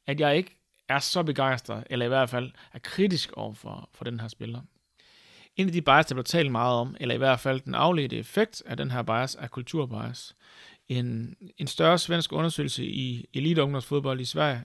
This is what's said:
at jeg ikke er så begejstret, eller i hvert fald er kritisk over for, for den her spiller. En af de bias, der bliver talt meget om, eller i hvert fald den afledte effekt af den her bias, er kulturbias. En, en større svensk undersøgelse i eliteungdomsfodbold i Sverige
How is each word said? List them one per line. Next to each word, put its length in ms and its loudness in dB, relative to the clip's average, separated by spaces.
at 120 -2
jeg 180 4
ikke 200 -4
er 100 2
så 240 0
begejstret, 680 -2
eller 160 -2
i 40 0
hvert 200 4
fald 220 -4
er 60 -14
kritisk 560 0
over 180 -8
for, 400 -14
for 100 -14
den 160 -6
her 80 -8
spiller. 340 -10
En 120 2
af 60 -2
de 80 0
bias, 240 8
der 100 -4
bliver 80 -2
talt 280 2
meget 240 2
om, 240 -2
eller 160 -2
i 20 0
hvert 220 4
fald 200 0
den 160 -6
afledte 420 2
effekt 480 -2
af 120 -8
den 140 -2
her 100 -2
bias, 380 0
er 80 -8
kulturbias. 880 -6
En, 480 -4
en 100 -4
større 300 4
svensk 360 -2
undersøgelse 520 -2
i 480 -6
eliteungdomsfodbold 880 0
i 40 -6
Sverige 400 0